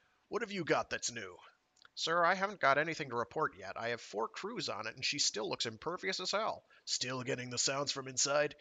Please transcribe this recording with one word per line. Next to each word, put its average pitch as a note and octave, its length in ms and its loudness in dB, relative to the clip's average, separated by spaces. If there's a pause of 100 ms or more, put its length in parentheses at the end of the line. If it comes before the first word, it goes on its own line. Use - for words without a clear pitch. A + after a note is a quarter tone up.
(280)
What G3 140 -2
have F#3+ 100 -4
you G3 100 -2
got C#3 280 2
that's A#2 200 -2
new?" G2 280 -8 (560)
"Sir, E3 280 2
I E3+ 120 6
haven't G3 260 0
got C#3 160 8
anything D3+ 320 0
to A#2+ 80 -4
report C3+ 400 -2
yet. F#2+ 220 -10
I A2+ 100 -2
have A#2+ 140 -4
four G#3+ 260 -2
crews G3+ 400 -6
on G#2+ 180 -4
it, A2+ 80 -4
and B2+ 100 -6
she D3 140 0
still G3 300 0
looks C3+ 160 -2
impervious F3 560 -4
as F#3 120 -2
hell." G3+ 320 -2 (200)
"Still B2+ 380 -2
getting B2 260 -2
the B2 80 -6
sounds C#3 360 2
from C3 160 -6
inside?" C#3+ 520 2